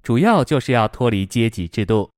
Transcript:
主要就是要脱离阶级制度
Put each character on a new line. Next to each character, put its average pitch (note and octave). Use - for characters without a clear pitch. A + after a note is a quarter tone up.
主 A#2
要 E3
就 C#3+
是 -
要 A2+
脱 A#2+
离 G2
阶 A2+
级 F2
制 G#2
度 G#2+